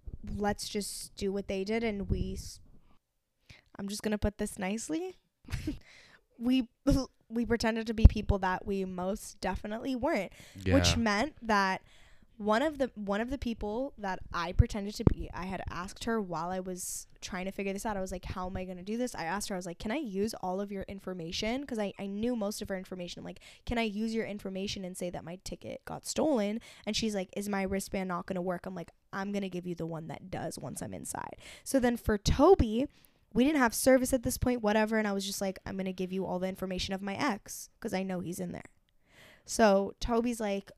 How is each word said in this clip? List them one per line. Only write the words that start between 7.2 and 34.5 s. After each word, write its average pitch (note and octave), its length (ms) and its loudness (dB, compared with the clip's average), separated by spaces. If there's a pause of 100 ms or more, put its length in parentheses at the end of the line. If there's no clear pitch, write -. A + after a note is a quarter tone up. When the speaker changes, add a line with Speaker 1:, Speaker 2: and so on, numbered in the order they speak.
Speaker 1:
we A#3 160 0
pretended A3+ 440 2
to A#3+ 60 0
be A3 140 10
people G3+ 300 0
that F#3 280 0
we G3 200 0
most F#3 560 -6
definitely G#3+ 520 -4
weren't, B3 380 0 (320)
which - 280 6
Speaker 2:
Yeah. - 40 2
Speaker 1:
meant G#3 460 2
that G3 400 2 (560)
one G#3+ 240 4
of D4+ 160 0
the, B3+ 160 2
one G3+ 260 0
of A#3+ 80 -2
the C#4 80 -4
people A#3 640 -4
that F#3+ 220 -4 (120)
I E3+ 200 -2
pretended G#3 420 2
to A3+ 100 0
be, - 300 0
I E3+ 100 -6
had F#3+ 240 -6
asked F3 360 -8
her A3+ 140 0
while F3 300 -4
I F#3 120 -4
was F#3 460 -8 (140)
trying F#3 240 -6
to G3 80 -6
figure G3 220 -4
this G3+ 100 -6
out. G#3 140 -2
I - 20 -2
was F#3+ 100 -4
like, F3+ 140 -8
"How F#3 220 -6
am F#3+ 100 -4
I F#3 80 -4
gonna F3+ 180 -10
do G#3 140 -4
this?" B3 180 -2
I E3 100 -4
asked F#3+ 260 -2
her, G#3 40 -2
I F#3 40 -2
was F3+ 80 -6
like, E3+ 120 -8
"Can - 120 -4
I B3+ 80 0
use G#3+ 420 -2
all F#3 220 -2
of G#3 100 -6
your F#3+ 120 -4
information?" G3 840 -4
'Cause A#3 120 -4
I, G3+ 200 -2
I G3 80 -6
knew G#3+ 280 0
most G#3+ 280 -2
of G3 80 -6
her F#3+ 80 -2
information. F3+ 420 -10
I'm - 60 -12
like, F3+ 140 -14 (260)
"Can A#3+ 100 0
I A#3 60 4
use A3 320 0
your A3 100 2
information G3 600 -4
and F#3 100 -8
say F3+ 140 -4
that F3+ 140 -6
my F3 200 -10
ticket - 400 -10
got - 220 -10
stolen?" A3+ 520 2 (280)
And G#3+ 100 0
she's A3 180 0
like, F#3+ 220 -4
"Is G3+ 140 -4
my G3 140 0
wristband G3 440 -2
not F3+ 160 -4
gonna F#3 160 -4
work?" F3+ 240 -2
I'm F#3 100 -8
like, E3+ 180 -12 (200)
"I'm G3 180 -4
gonna G3+ 200 -2
give F3+ 160 -6
you F3 80 -4
the E3+ 120 -6
one D#3+ 220 -8
that F#3 220 -10
does - 280 -6
once - 220 -8
I'm - 140 -6
inside." - 420 -8 (280)
So - 140 4
then A#3+ 200 4
for G#3+ 180 2
Toby, C4+ 680 6 (460)
we B3 120 6
didn't D4+ 160 4
have A#3 140 6
service C4 380 8
at B3+ 120 2
this B3+ 140 -2
point, B3 220 2